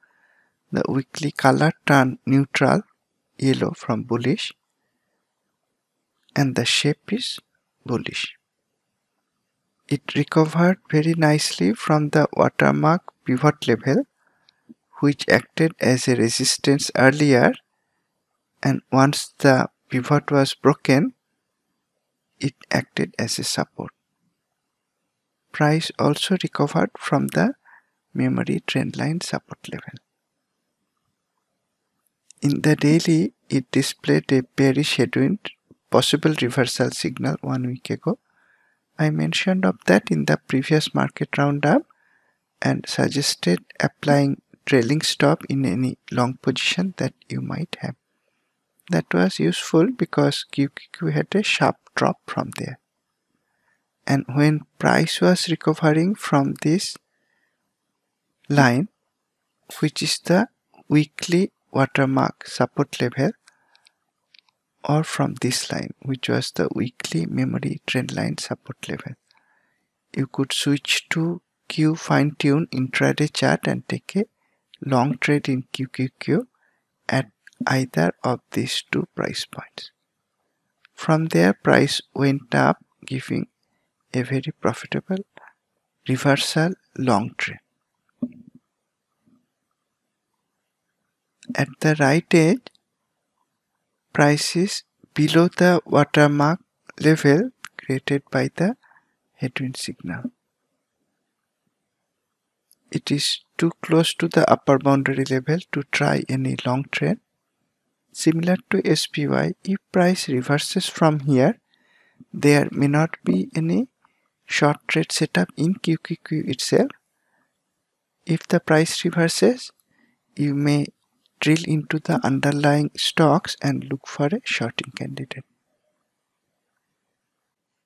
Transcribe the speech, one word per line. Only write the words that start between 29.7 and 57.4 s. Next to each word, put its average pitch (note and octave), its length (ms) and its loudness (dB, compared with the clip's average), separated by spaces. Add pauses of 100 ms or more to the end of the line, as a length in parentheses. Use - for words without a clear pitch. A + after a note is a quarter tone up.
level. - 280 -14 (2500)
In C#3+ 200 0
the D3+ 140 4
daily, E3 580 2 (160)
it C3+ 220 -2
displayed - 600 0
a C3 120 4 (120)
bearish C3+ 400 2
headwind, C3+ 440 0 (500)
possible D3 520 2
reversal B2 500 0
signal C3 500 -4
one C3 260 -4
week B2+ 220 -10
ago. D#3+ 280 -4 (800)
I D#3 120 0
mentioned E3 560 -2
of F#3 200 0
that F#3+ 260 2
in D#3 140 0
the C#3+ 220 0
previous D3+ 460 0
market - 440 -4
roundup C#3+ 460 2 (800)
and - 260 -2
suggested - 760 -2 (160)
applying C#3+ 640 0 (240)
trailing C3+ 360 2
stop - 480 0
in C#3 160 -2
any B2 320 -2 (140)
long B2 300 -2
position F3 560 -2
that - 160 -4 (160)
you C3 120 -6
might - 380 -8
have. - 160 -8 (920)
That E3 240 0
was F3+ 260 2
useful E3 520 2
because - 600 -2
Q C#3 160 0
Q - 240 -18
Q - 160 -8
had D#3 260 -2
a G#3+ 100 0
sharp - 340 0 (180)
drop - 320 0
from - 300 -6
there. - 220 -10 (1300)
And C#3 220 0
when D3 380 2 (120)
price - 440 0
was F3+ 260 4
recovering D#3+ 640 0
from C#3+ 480 0
this D#3+ 360 -2 (1500)